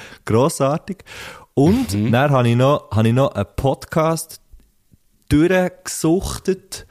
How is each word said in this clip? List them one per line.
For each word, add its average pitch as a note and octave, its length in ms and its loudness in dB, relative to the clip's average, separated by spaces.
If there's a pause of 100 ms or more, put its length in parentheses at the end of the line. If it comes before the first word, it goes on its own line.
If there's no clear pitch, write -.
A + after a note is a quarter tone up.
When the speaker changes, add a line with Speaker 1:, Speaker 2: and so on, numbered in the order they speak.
(240)
Speaker 1:
Grossartig. C#3+ 800 -2 (480)
Und F#3+ 400 2
Speaker 2:
Mhm. G#2 180 0
Speaker 1:
dann C3+ 200 2
habe B2+ 180 2
ich A#2 80 2
noch, C3+ 340 0
habe A2 180 2
ich A#2 60 2
noch C3 200 0
einen G#2 100 -4 (100)
Podcast - 840 -4 (880)
durchgesuchtet, F3+ 1600 -2